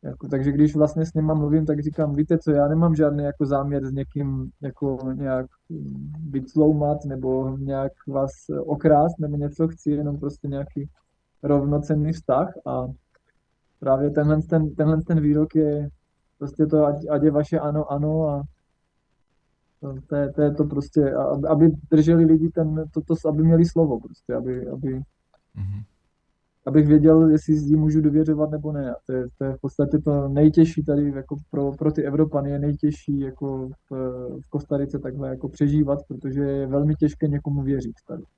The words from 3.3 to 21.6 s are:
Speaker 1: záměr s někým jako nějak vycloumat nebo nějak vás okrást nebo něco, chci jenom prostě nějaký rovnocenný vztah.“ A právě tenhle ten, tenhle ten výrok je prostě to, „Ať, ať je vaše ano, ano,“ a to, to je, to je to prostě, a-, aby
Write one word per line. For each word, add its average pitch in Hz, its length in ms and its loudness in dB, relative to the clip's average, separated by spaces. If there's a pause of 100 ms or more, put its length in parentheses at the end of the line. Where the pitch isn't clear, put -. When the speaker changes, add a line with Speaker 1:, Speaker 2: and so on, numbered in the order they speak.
Speaker 1:
záměr 139 400 -2
s 131 60 -6
někým 135 580 -6 (100)
jako 135 380 -6 (160)
nějak 131 320 -4 (840)
vycloumat 147 760 0
nebo 131 540 -4
nějak 135 340 -6 (160)
vás 135 220 -2 (360)
okrást 151 520 2
nebo 147 180 -4
něco, 147 320 -2
chci 165 220 -6
jenom 147 300 -4
prostě 143 280 -8
nějaký 139 400 -8 (540)
rovnocenný 147 680 0
vztah.“ 151 360 0 (180)
A 127 200 -6 (920)
právě 135 300 2
tenhle 151 320 2
ten, 156 320 0
tenhle 160 280 0
ten 165 180 0
výrok 151 340 2
je 147 340 0 (500)
prostě 143 280 -2
to, 151 200 4
„Ať, 143 100 0 (140)
ať 143 120 0
je 156 80 6
vaše 151 280 0
ano, 147 340 -2
ano,“ 151 360 0
a 143 140 -4 (1400)
to, 139 140 -10 (140)
to 147 80 -4
je, 143 160 -2
to 147 100 0
je 147 120 4
to 151 100 0
prostě, 139 500 0
a-, 143 380 -2
aby 156 180 8 (200)